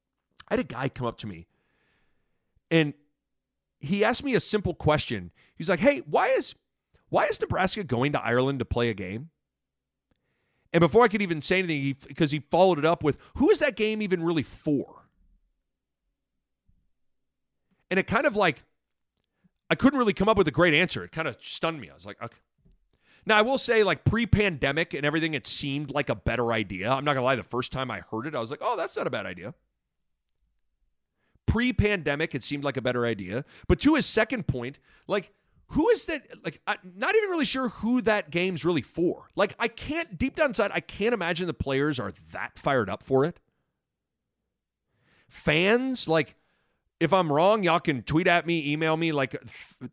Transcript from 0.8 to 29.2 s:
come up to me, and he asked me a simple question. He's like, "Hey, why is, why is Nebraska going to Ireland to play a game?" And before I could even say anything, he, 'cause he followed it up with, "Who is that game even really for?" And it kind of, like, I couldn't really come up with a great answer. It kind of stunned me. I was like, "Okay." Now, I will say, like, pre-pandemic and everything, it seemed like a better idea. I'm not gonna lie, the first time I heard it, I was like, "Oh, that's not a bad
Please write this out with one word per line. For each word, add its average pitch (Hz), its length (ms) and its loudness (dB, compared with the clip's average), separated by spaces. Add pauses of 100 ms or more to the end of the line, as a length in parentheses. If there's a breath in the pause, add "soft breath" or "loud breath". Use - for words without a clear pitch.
come 123 180 -6
up 113 120 -6
to 113 80 -12
me, 85 200 -14 (1200)
and 160 240 2 (880)
he 196 240 -2
asked 233 200 0
me 269 120 -2
a 175 60 2
simple 196 320 -4
question. 120 580 -2 (240 soft breath)
He's 165 140 -6
like, 175 100 0
"Hey, 269 200 4
why 262 280 0
is, 508 280 -2 (520)
why - 200 0
is 466 120 -6
Nebraska 190 460 -2
going 131 260 0
to 139 100 -2
Ireland 127 380 0
to 110 60 -4
play 120 240 -2
a 113 40 -4
game?" 101 360 -10 (1400)
And 165 80 6
before 190 240 6
I - 20 4
could 208 140 0
even 170 200 -2
say 180 180 2
anything, 160 220 -2
he, 139 120 -2
'cause 143 380 -2
he 151 80 -2 (120)
followed 175 260 6
it 143 80 0
up 165 180 2
with, 147 180 0 (140 soft breath)
"Who 302 160 4
is 359 80 4
that 285 180 0
game 220 240 0
even 185 200 -2
really 165 220 0
for?" - 640 -4 (2750)
And - 80 0
it 190 100 0
kind 233 180 2
of, 247 100 2
like, 185 300 2 (1040)
I 165 60 2
couldn't 277 220 4
really 220 160 2
come 190 140 0
up 220 100 4
with 175 120 4
a - 20 0
great 160 220 4
answer. 147 320 0
It - 80 -18
kind 160 160 -6
of 113 100 -10
stunned 165 400 -6
me. 107 100 -14
I - 40 -20
was 87 120 -20
like, 101 160 -14
"Okay." - 160 -14 (880 soft breath)
Now, 214 120 4
I 214 40 6
will 254 160 0
say, 220 280 2
like, 170 180 0
pre-pandemic 180 920 2
and 143 120 -4
everything, 160 280 0
it 131 140 -6
seemed 143 440 -4
like 143 180 -2
a 120 60 -2
better 117 360 -2
idea. 101 400 -2
I'm 135 140 -2
not 147 80 0
gonna 131 100 0
lie, 131 140 2
the 101 60 -8
first - 280 -6
time 131 180 -6
I 101 120 -8 (100)
heard 113 160 -6
it, 151 80 -10
I 127 60 -4
was 113 100 -8
like, 147 100 -10
"Oh, 233 140 -2
that's - 220 -6
not - 100 -4
a - 20 -4
bad 113 160 -6